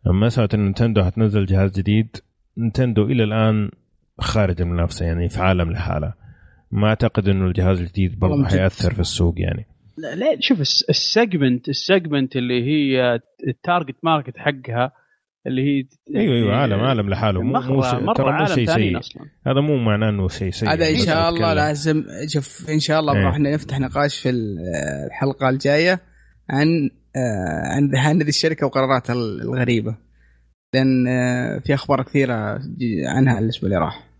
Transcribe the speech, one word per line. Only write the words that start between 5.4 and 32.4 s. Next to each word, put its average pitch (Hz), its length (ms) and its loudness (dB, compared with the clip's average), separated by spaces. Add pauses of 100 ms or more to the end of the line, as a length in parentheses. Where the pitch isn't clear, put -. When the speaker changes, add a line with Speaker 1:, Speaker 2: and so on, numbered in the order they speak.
Speaker 1:
عالم 90 300 2
لحاله. - 420 -4 (580)
ما 107 160 0
أعتقد 110 400 0
إنه 98 180 2
الجهاز 90 360 2
الجديد 92 380 -2
برضه 92 140 2
Speaker 2:
والله 92 120 2
من 90 80 -2
جد. 92 60 4
Speaker 1:
حيأثر 92 340 2
في - 60 -4
السوق، 85 380 0
يعني. 90 280 -4 (320)
Speaker 3:
لا، 151 180 -10
لا، 262 240 0
شوف 196 220 2
الس-، - 280 0
السيجمنت، 147 800 2
السيجمنت 147 640 0
اللي 123 280 -2
هي 131 560 0 (280)
التارجت 151 560 -4
ماركت 156 340 -2
حقها، 131 540 -2 (560)
اللي 131 140 -2
هي 139 240 0 (300)
Speaker 1:
أيوه، 202 180 2
أيوه، 117 160 2
Speaker 3:
يعني 113 240 2
Speaker 1:
عالم، 98 60 0
عالم 110 300 0
لحاله. 98 320 0
مو، 131 120 0
Speaker 3:
مرة، 131 200 -2
Speaker 1:
مو 135 80 2
شيء، 123 180 0
Speaker 3:
مرة 170 140 0
Speaker 1:
ترى 135 120 2
مو 131 60 2
Speaker 3:
عالم 185 240 0
Speaker 1:
شيء 123 100 2
Speaker 3:
ثاني 107 240 2
Speaker 1:
سيء. 87 100 -2
Speaker 3:
أصلا. - 240 -14 (240)
Speaker 1:
هذا 131 140 2
مو 147 160 2
معناه 110 320 2
إنه 104 180 0
شيء - 240 -4
سيء، - 180 -2
Speaker 2:
هذا 156 60 2
إن 160 180 0
Speaker 1:
يعني، - 20 2 (100)
Speaker 2:
شاء 165 260 0
Speaker 1:
بس 170 40 -4
Speaker 2:
الله 165 160 0
Speaker 1:
أتكلم. 151 140 2
Speaker 2:
لازم، 151 380 0 (240)
شوف، 147 420 -6
إن 156 100 0
شاء 151 200 0
الله 151 140 0
Speaker 1:
إيه. 101 60 4
Speaker 2:
بنروح 95 200 2
نفتح 143 400 -2
نقاش 143 400 -2
في 127 100 -2
ال-، 110 280 -2 (500)
الحلقة 135 420 -2
الجاية 151 500 2 (500)
عن، 139 180 2 (480)
آه، 92 600 -4
عن 139 200 2
هذه 151 320 2
الشركة 151 380 0
وقراراتها 131 480 -2
ال-، 107 280 -4
الغريبة، 120 540 -2 (800)
لأن، 131 340 2
آه، 123 520 -2
في 139 140 -2
أخبار 135 300 0
كثيرة 113 540 -2